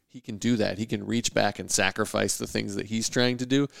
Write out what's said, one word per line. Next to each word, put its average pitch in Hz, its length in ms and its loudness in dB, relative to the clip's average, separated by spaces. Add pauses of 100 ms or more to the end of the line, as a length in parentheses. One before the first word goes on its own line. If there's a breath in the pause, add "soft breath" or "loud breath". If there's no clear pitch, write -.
he - 140 -18
can 110 180 -10
do 120 180 2
that. 98 220 0
He 110 80 -2
can 101 200 -4
reach 113 280 0
back 104 240 2
and 95 120 -8
sacrifice 104 640 2
the 117 100 -4
things 107 280 -2
that 101 120 -4
he's 113 220 -2
trying 123 300 2
to 127 80 -4
do. 139 200 4 (140 loud breath)